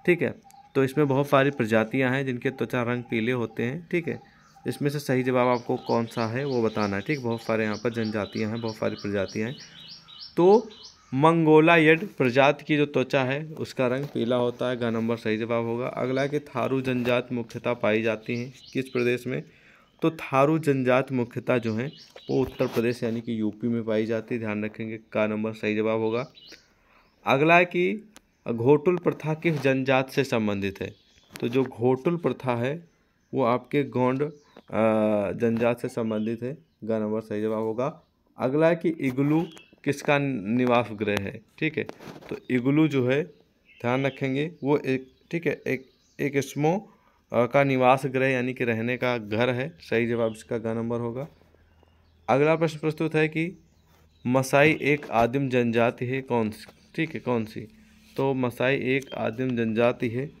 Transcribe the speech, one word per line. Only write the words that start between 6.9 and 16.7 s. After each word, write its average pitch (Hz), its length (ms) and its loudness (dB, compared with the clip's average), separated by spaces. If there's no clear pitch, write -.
है, 101 60 -4
ठीक। 139 220 -4
बहुत 117 180 -4
सारे 110 220 -2
यहाँ 107 140 -2
पर 120 160 -4
जनजातियाँ 110 580 -4
हैं, 117 100 -6
बहुत 113 140 -6
सारी 107 200 -4
प्रजातियाँ 104 540 -4
हैं। 147 80 -12
तो 196 320 6
मंगोलायड 160 960 6
प्रजाति 139 580 4
की 156 120 0
जो 147 80 4
त्वचा 135 380 0
है 135 200 -4
उसका 127 280 -2
रंग 135 180 -2
पीला 117 300 -2
होता 123 340 -2
है, 123 80 -4
ग 117 60 -4
नंबर 113 320 -2
सही 110 220 -2
जवाब 117 280 -2
होगा। 117 220 -4
अगला 131 340 -2
है 143 80 -2
कि 147 100 -2
थारू 127 420 -2